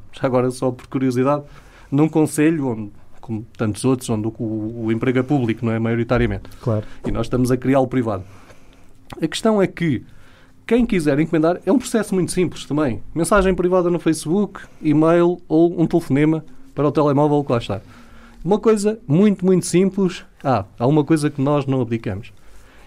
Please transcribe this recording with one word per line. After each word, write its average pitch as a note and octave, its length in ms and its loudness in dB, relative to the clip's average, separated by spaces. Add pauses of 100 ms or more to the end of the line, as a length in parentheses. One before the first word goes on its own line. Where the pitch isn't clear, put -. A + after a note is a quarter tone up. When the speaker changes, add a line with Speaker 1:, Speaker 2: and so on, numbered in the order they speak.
(120)
Speaker 1:
Já - 140 -6
agora, B2+ 240 2
só B2+ 200 -2
por B2 160 -14
curiosidade, C3 580 0 (460)
num D3+ 180 2
concelho D#3 600 0
onde, A2 220 -6 (320)
como A2 240 -8 (100)
tantos A2 300 -2
outros, B2+ 240 0
onde A2 180 -2
o, A2+ 100 -6
o, A2 460 -6
o A2 80 0
emprego A#2+ 260 0
é B2+ 40 0
público, A#2+ 420 -2
não A2+ 80 0
é? A2+ 60 -2
Maioritariamente. A2+ 640 0 (160)
Speaker 2:
Claro. A2 240 -2 (220)
Speaker 1:
E A#2 40 -2
nós A2 140 -2
estamos B2 260 0
a B2+ 60 2
criá-lo B2+ 320 2
privado. A2 340 -2 (1000)
A D#3+ 40 -2
questão G#3+ 360 2
é F3+ 40 4
que E3 380 -2 (600)
quem A#3 180 2
quiser D3+ 340 2
encomendar, E3 460 2
é F#3+ 80 2
um C#4 60 4
processo - 360 -2
muito E3+ 180 0
simples - 340 -2
também. C3+ 360 -2 (120)
Mensagem F#3 400 2
privada F3+ 360 0
no F3 80 0
Facebook, E3 600 -2 (220)
e-mail E3+ 680 4
ou E3+ 320 2
um D#3+ 60 4
telefonema D#3+ 580 0 (300)
para C#3+ 140 0
o C3 40 0
telemóvel D3 520 2
que C#3+ 80 -2
lá A#2 60 2
está. F#2+ 220 -6 (640)
Uma G3+ 140 2
coisa G#3+ 400 2 (100)
muito, F#3 380 4
muito F#3 180 4
simples. F#3+ 580 0 (200)
Ah, A#2 240 0 (120)
há A#2+ 80 0
uma D3+ 160 4
coisa D3+ 280 0
que D3 100 -8
nós C#3+ 240 0
não C3 160 -2
abdicamos. A2+ 500 -6 (560)